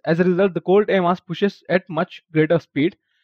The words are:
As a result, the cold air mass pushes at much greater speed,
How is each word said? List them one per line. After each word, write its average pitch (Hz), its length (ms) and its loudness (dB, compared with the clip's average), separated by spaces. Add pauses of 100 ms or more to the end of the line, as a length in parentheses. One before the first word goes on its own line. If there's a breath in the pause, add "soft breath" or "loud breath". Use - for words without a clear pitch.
As 165 140 0
a 180 40 0
result, 180 300 0
the 170 60 -6
cold 202 280 2
air 190 140 0
mass 180 180 0
pushes - 480 -6
at 180 220 -2
much 170 320 -6 (100)
greater 156 260 2
speed, - 380 -4 (280)